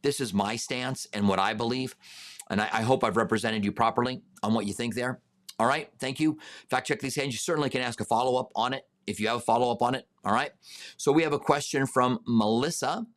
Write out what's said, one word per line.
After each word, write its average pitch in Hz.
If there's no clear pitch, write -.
This 143
is 117
my 101
stance 127
and 101
what 95
I 104
believe, 123
and 101
I, 101
I 113
hope 117
I've 107
represented 110
you 101
properly 123
on 107
what 104
you 101
think 117
there." 123
All 113
right, 143
thank 131
you. 156
Fact 127
check 147
these 135
hands. 139
You 107
certainly 151
can 127
ask 123
a 107
follow-up 123
on 117
it 135
if 104
you 107
have 117
a -
follow-up 120
on 123
it. -
All 98
right, 139
so -
we 160
have 151
a 143
question 143
from 123
Melissa. 127